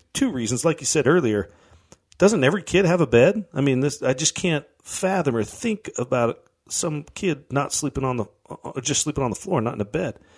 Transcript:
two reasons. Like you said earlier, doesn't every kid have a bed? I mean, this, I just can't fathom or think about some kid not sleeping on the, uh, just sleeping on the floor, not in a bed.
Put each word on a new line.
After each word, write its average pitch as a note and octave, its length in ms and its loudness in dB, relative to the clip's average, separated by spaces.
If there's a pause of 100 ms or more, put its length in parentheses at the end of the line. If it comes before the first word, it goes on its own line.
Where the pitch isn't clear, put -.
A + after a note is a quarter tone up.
(120)
two C4 180 0
reasons. B2 340 -4
Like D#3+ 160 0
you C3 60 -10
said C3+ 220 2
earlier, A#2+ 420 2 (680)
doesn't F#3+ 260 4
every E3 180 2
kid - 220 2
have F3 160 4
a C#3+ 80 4
bed? D#3 440 4
I - 80 -2
mean, C3+ 200 2
this, C#3+ 240 -2
I B2+ 80 2
just D3 240 -2
can't D#3+ 280 -2 (180)
fathom F#3 520 -2
or A2+ 80 0
think - 560 -6
about B2 440 -2 (260)
some D3+ 360 -6 (100)
kid D3+ 360 -4
not C#3 220 -2
sleeping C#3 320 -4
on B2+ 120 -2
the, A2 80 -2 (260)
uh, - 300 -10
just C#3+ 220 -2
sleeping C#3+ 200 -2
on B2 80 0
the G#2 60 -4
floor, F3+ 240 -2
not A2+ 140 -2
in - 60 -8
a G2+ 40 -2
bed. D3 340 -6 (200)